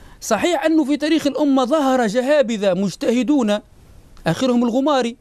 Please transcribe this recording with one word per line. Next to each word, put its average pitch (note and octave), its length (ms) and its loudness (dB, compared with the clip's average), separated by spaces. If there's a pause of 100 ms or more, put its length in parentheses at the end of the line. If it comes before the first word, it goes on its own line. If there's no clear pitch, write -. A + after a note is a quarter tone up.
(200)
صحيح C#4+ 440 -2
أنه D#4+ 200 2
في C#4+ 120 0
تاريخ D4+ 300 -2
الأمة C4+ 380 2
ظهر C4 420 0
جهابذة A#3 680 0
مجتهدون، G#3+ 840 0 (680)
آخرهم B3 380 0
الغماري B3 560 0